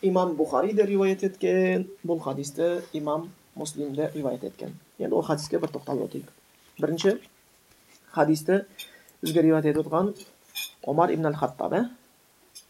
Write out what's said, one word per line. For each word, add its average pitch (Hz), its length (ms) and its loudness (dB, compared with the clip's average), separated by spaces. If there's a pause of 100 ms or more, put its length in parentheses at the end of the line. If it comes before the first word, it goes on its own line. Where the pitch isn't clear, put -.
Имам 180 340 2
Бухари 151 380 2
да 208 140 4
риваят 196 360 2
еткен, 185 600 2 (180)
бұл 170 200 0
хадисті 160 580 -2 (120)
имам 156 360 -4 (240)
Муслим 147 400 -8
да 151 220 -2
риваят 135 280 -4
еткен. - 300 -10 (240)
Енді 185 180 -2
ол 170 60 2
хадиске 151 380 -2
бір 156 100 -4
тоқталып 120 380 -4
өтейік. 139 240 -12 (480)
Бірінші 170 400 0 (920)
хадисті 156 540 2 (580)
бізге 160 240 2
риваят 156 200 4
етіп 151 200 2
отырған 175 300 0 (680)
Омар 160 320 2
ибн 160 160 0
аль-Хаттаб, - 480 -2
ә? 240 120 0 (800)